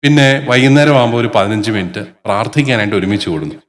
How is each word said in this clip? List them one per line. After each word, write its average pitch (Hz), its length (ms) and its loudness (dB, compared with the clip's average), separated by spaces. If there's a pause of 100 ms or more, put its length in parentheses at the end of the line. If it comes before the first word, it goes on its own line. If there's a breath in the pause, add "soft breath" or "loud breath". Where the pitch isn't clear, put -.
പിന്നെ 139 460 2
വൈകുന്നേരം 135 480 4
ആകുമ്പോൾ 120 200 2
ഒരു 117 180 -2
പതിനഞ്ച് 107 360 0
മിനിറ്റ് 95 340 -6 (200)
പ്രാർത്ഥിക്കാനായിട്ട് 110 720 -2
ഒരുമിച്ച് 98 340 -2
കൂടുന്നു. 78 260 -6 (140)